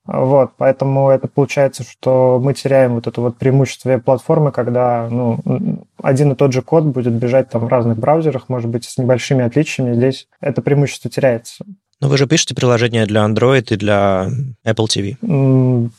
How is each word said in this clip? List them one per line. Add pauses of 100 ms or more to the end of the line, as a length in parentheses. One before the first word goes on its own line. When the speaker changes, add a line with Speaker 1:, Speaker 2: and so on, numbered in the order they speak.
Speaker 1:
Вот,
поэтому
это
получается,
что
мы
теряем
вот
это
вот
преимущество
веб-платформы,
когда,
ну,
м, (180)
один
и
тот
же
код
будет
бежать
там
в
разных
браузерах,
может
быть,
с
небольшими
отличиями.
Здесь (120)
это
преимущество
теряется. (360)
Speaker 2:
Но
вы
же
пишете
приложение
для
Android
и
для (360)
Apple
T
V.
Speaker 1:
М,